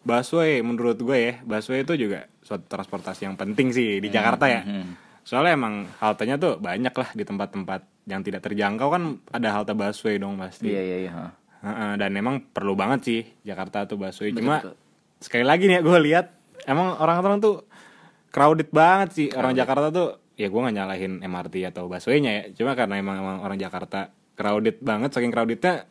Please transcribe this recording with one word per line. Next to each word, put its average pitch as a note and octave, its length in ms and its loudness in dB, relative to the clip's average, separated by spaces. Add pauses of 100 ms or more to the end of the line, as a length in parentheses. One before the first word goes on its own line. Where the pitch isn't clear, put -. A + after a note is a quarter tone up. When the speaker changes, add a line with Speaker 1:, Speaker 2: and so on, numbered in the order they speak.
Speaker 1:
Busway D3+ 600 2
menurut A#2 360 0
gue B2+ 220 0
ya, A#2+ 220 0
busway A#2+ 400 -4
itu D3+ 160 -2
juga G#2 220 -2 (220)
suatu G2 240 -10
transportasi F#2+ 600 -10
yang G2 100 -6
penting G#2 360 0
sih A#2 280 0
di G2+ 80 -4
Speaker 2:
Hmm, G2+ 80 -6
Speaker 1:
Jakarta A2+ 320 4
ya. A#2 140 2
Speaker 2:
hmm, G2+ 160 -8
hmm. F2+ 160 -10 (280)
Speaker 1:
Soalnya D3+ 320 2
emang A#2+ 220 0 (240)
haltenya G#2+ 380 0
tuh D3 200 0
banyak G2+ 340 -4
lah B2+ 200 -4
di A2 120 -10
tempat-tempat G2 580 -6 (260)
yang F#2+ 160 -8
tidak F#2+ 180 -8
terjangkau G#2 480 -2
kan F3 140 0 (260)
ada A2+ 240 -2
halte G#2 200 -2
busway G#2 440 -2
dong G2 200 -6
pasti. F#2 280 -12
Speaker 2:
Iya, G2+ 160 -2
iya, F#2 180 -4
iya, F#2 140 -6
ha. F2 140 -10 (340)
Speaker 1:
Heeh, G#2+ 360 -6
dan G2 180 -2
emang A#2+ 280 -2
perlu G2 300 -4
banget G#2 300 0
sih A2+ 180 -2 (220)
Jakarta F#2+ 420 -6
tuh G2+ 140 -8
busway. G2 320 -6
Speaker 2:
Betul, A#2 100 -4
Speaker 1:
Cuma C3+ 180 2
Speaker 2:
betul. F#2 160 -10 (440)
Speaker 1:
sekali A#2+ 260 -2
lagi E3+ 220 6
nih F#3 80 8
ya, F3+ 80 4
gue E3+ 180 8
lihat D#3+ 260 4 (380)
emang F3 320 2
orang-orang F3 420 2
tuh G#3 280 2 (640)
crowded D3+ 420 6
banget F3+ 420 6
sih. D3+ 160 0
Orang B2+ 240 0
Speaker 2:
Crowded. B2+ 80 2
Speaker 1:
Jakarta C3 300 2
tuh, E3+ 180 0 (240)
ya G#2 140 -4
gue G2 120 -2
nggak B2 160 0
nyalahin F#2+ 460 -4
M F#2 160 -8
R F2 100 -8
T E2+ 160 -12
atau F2+ 220 -8
busway-nya A#2 480 0
ya. G#2 100 -2 (120)
Cuma C3 180 -2
karena A2 240 0
emang, G2 220 -4
emang F#2+ 220 -6
orang G2 180 -6
Jakarta F#2 500 -8 (240)
crowded G#2+ 480 0
banget, C3 300 -2
saking A#2+ 180 0
crowdednya A#2 640 0